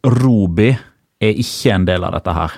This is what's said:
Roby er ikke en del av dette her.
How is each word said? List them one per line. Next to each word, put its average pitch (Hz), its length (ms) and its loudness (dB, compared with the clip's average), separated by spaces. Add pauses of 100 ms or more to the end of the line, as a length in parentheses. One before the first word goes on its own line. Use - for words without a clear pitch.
Roby 117 600 2 (540)
er 107 120 0
ikke - 400 -4
en 92 120 2
del 90 200 0
av 90 80 -6
dette 85 220 -4
her. 80 220 -4